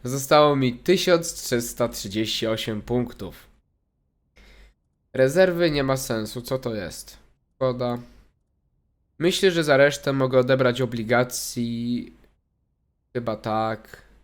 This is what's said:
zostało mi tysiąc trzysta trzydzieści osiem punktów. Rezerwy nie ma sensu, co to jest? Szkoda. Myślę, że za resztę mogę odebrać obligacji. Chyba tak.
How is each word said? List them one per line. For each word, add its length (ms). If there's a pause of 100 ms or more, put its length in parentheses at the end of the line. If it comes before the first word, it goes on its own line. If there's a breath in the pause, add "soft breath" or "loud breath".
zostało 520
mi 180
tysiąc 600
trzysta 540
trzydzieści 600
osiem 340
punktów. 680 (1700 soft breath)
Rezerwy 580
nie 120
ma 140
sensu, 440
co 180
to 160
jest? 420 (380)
Szkoda. 420 (1200)
Myślę, 320
że 120
za 140
resztę 360
mogę 260
odebrać 420
obligacji. 1300 (1000)
Chyba 220
tak. 640 (220)